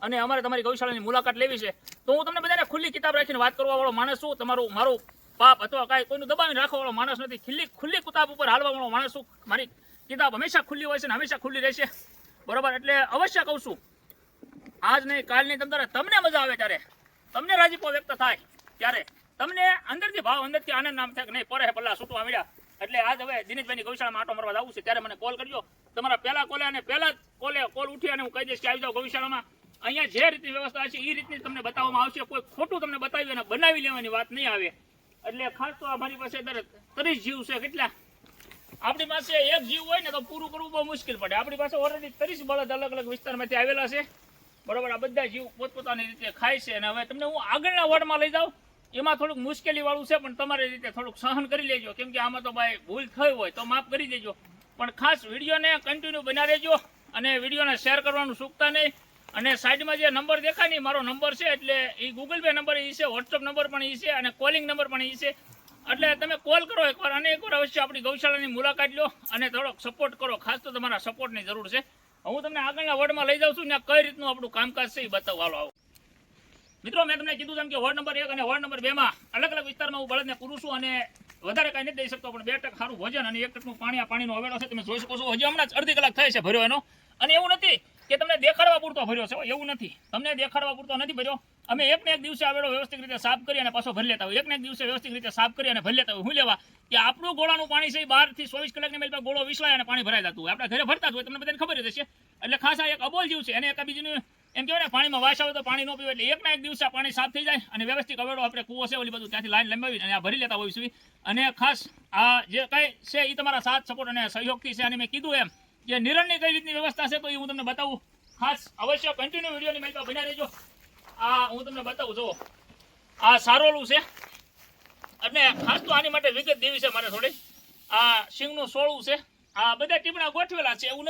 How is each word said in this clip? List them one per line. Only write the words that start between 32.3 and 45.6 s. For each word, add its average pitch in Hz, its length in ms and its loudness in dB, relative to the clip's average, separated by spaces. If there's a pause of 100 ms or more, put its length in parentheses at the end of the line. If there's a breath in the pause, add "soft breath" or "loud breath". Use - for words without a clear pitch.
ખોટું 330 400 -4
તમને 285 160 -4
બતાવી 269 340 -4
અને 240 120 -4
બનાવી 311 380 4
લેવાની 262 260 -2
વાત 226 240 -4
નહીં 254 200 -2
આવે. 190 220 -2 (520)
એટલે 254 240 -6
ખાસ 277 300 -8
તો 302 60 -12
અમારી 269 300 -6
પાસે 254 220 -10
અત્યારે 247 240 -10
ત્રીસ 285 600 -4
જીવ 262 200 -6
છે. 262 160 -6
કેટલા? 277 300 -4 (920)
આપણી 302 240 -2
પાસે 311 280 -4
એક 294 300 4
જીવ 302 200 -4
હોય 339 160 2
ને 311 120 -6
તો 285 100 -4
પૂરું 311 300 -12
કરવું 311 200 -12
બહુ 302 120 0
મુશ્કેલ 277 340 -8
પડે. 196 180 -4
આપણી 294 200 -2
પાસે 285 220 -2
already 294 320 -2
ત્રીસ 294 340 -6
બળદ 269 280 -2
અલગ 269 200 -4
અલગ 254 160 -8
વિસ્તારમાંથી 247 480 -6
આવેલા 262 320 2
છે, 285 200 -4 (600)
બરોબર? 247 240 -4
આ 233 60 -4
બધા 254 280 0
જીવ 240 220 -8 (100)
પોતપોતાની 254 480 -6